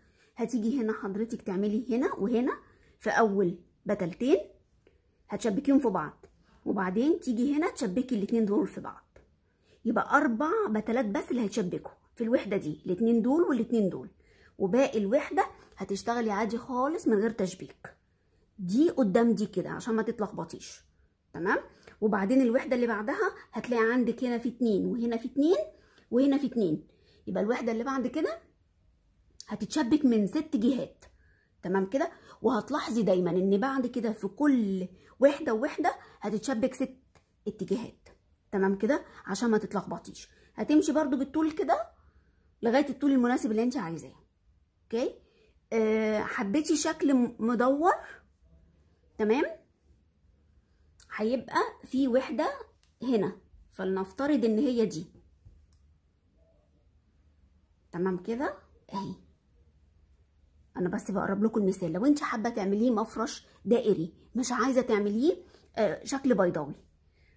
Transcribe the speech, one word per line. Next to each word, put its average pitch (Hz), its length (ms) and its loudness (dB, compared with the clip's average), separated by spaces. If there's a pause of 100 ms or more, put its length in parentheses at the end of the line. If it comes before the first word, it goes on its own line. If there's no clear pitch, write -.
(360)
هتيجي 233 460 -2
هنا 220 120 -2
حضرتك 214 480 -6
تعملي 208 540 -2
هنا 285 180 0
وهنا 247 460 0 (400)
في 220 100 -2
اول 196 500 2 (260)
بتلتين 240 520 0 (920)
هتشبكيهم 226 500 2
في 262 80 2
بعض، 165 380 -4 (400)
وبعدين 208 540 0
تيجي 254 380 0
هنا 349 140 0
تشبكي 247 440 -2
الاتنين 214 300 0
دول 196 220 0
في - 140 -12
بعض، - 360 -16 (680)
يبقى 226 320 2
اربع 294 320 2 (200)
بتلات 220 360 0
بس 247 260 -4
اللي 247 100 -2
هيتشبكوا 180 500 -4 (240)
في 233 80 -6
الوحده 214 340 0
دي، 151 280 -6
الاتنين 226 360 2
دول 269 200 2
والاتنين 226 480 2
دول، 131 200 -8 (480)
وباقي 220 400 2
الوحده 262 500 0 (300)
هتشتغلي 220 540 -4
عادي 220 260 -2
خالص 269 500 -2
من 220 100 4
غير 220 120 2
تشبيك، - 680 -8 (600)
دي 214 300 4
قدام 233 460 4
دي 208 100 -2
كده - 240 -6
عشان 190 260 -6
ما 220 60 2
تتلخبطيش. - 840 -8 (460)
تمام، 190 240 0 (440)
وبعدين 208 400 2
الوحده 254 340 2
اللي 240 120 0
بعدها 254 440 -2 (200)
هتلاقي 226 420 0
عندك 233 300 0
هنا 240 140 -2
في 233 120 -4
اتنين 202 360 0
وهنا 233 320 -2
في 247 100 -6
اتنين 311 300 2 (540)
وهنا 269 260 4
في 277 100 -2
اتنين، 170 400 0 (400)
يبقى 185 160 -2
الوحده 226 280 0
اللي 220 120 -4
بعد 269 240 -4
كده 349 320 -4 (1080)
هتتشبك 247 580 0
من 214 220 4
ست 311 280 -4
جهات. 240 500 -2 (580)
تمام 190 260 0
كده، 285 220 0 (300)
وهتلاحظي 233 600 0
دايماً 180 280 2
ان 196 280 2
بعد 269 280 -2
كده 233 240 -4
في 214 160 -8
كل 202 600 2 (320)
وحده 285 340 4
ووحده 302 420 0 (240)
هتتشبك 220 540 -2
ست 262 240 -6 (500)
اتجاهات. 202 600 -6 (420)
تمام 196 260 2
كده، 233 280 0 (200)
عشان 233 240 -2
ما 214 80 4
تتلخبطيش، - 720 -6 (260)
هتمشي 302 360 4
برضو 285 260 2
بالطول 311 340 -2
كده 339 380 -2 (720)
لغايه 269 280 2
الطول 277 220 0
المناسب 247 400 2
اللي 220 120 0
انت 247 140 -2
عايزاه. 160 380 -8 (680)
اوكي، 240 320 -4 (580)
آه، 220 460 2
حبيتي 269 560 0
شكل 311 380 0
م-، 240 260 2
مدور، 254 540 2 (1200)
تمام، 226 260 2 (1700)
هيبقى 240 460 -2 (240)
في 269 220 0
وحده 262 400 0 (560)
هنا، 226 360 0 (320)
فلنفترض 196 720 -2
ان 220 120 2
هي 240 280 2
دي. 170 220 -8 (2750)
تمام 180 260 -2
كده 247 400 -6 (360)
اهي، 196 220 -8 (1600)
انا 180 120 -2
بس - 220 -6
بقرب 196 320 -2
لكم 220 180 2
المثال. 185 320 0
لو 190 120 -2
انت 294 180 4
حابه 240 260 -4
تعمليه 208 420 0
مفرش 220 560 -4 (180)
دائري، 190 480 2 (220)
مش 247 160 -2
عايزه 247 300 2
تعمليه، 220 640 2 (320)
آه، 196 280 0
شكل 269 320 2
بيضاوي، 170 400 2 (600)